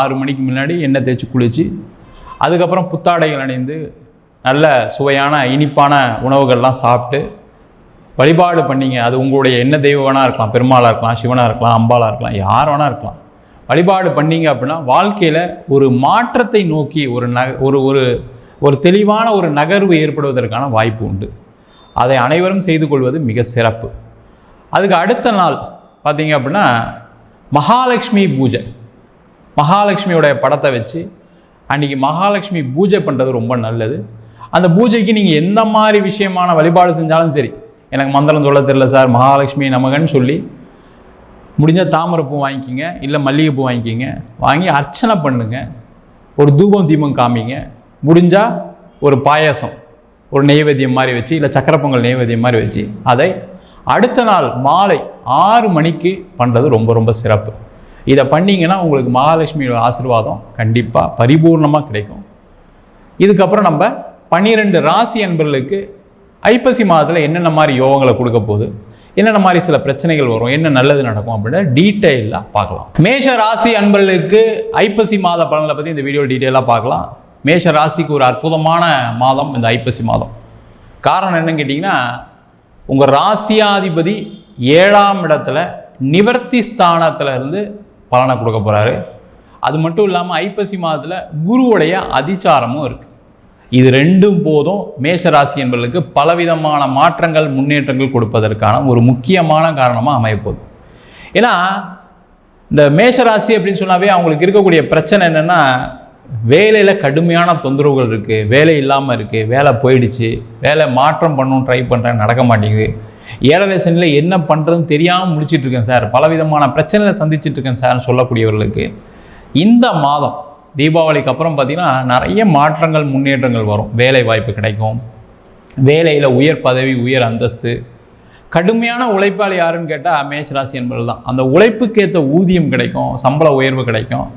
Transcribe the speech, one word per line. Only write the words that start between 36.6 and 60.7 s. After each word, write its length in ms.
செஞ்சாலும் 380
சரி, 120
எனக்கு 220
மந்திரம் 300
சொல்ல 200
தெரியல 260
சார், 220
மகாலட்சுமி 600
நமகன்னு 380
சொல்லி 240
முடிஞ்சா 260
தாமரைப்பூ 500
வாங்கிக்கிங்க, 400
இல்ல 80
மல்லிகைப்பூ 420
வாங்கிக்கிங்க, 400
வாங்கி 220
அர்ச்சனை 360
பண்ணுங்க, 320
ஒரு 100
தூபம் 280
தீபம் 300
காமிங்க, 360
முடிஞ்சா 380
ஒரு 120
பாயாசம், 480
ஒரு 200
நெய்வேத்தியம் 480
மாதிரி 200
வச்சு, 180
இல்ல 200
சக்கரை 260
பொங்கல் 240
நெய்வேத்தியம் 400
மாதிரி 160
வச்சு, 200
அதை 180
அடுத்த 360
நாள் 180
மாலை 320
ஆறு 340
மணிக்கு 340
பண்றது 360
ரொம்ப 220
ரொம்ப 240
சிறப்பு. 300
இதை 200
பண்ணீங்கன்னா 520
உங்களுக்கு 320
மகாலட்சுமியோட 720
ஆசீர்வாதம் 540
கண்டிப்பா 440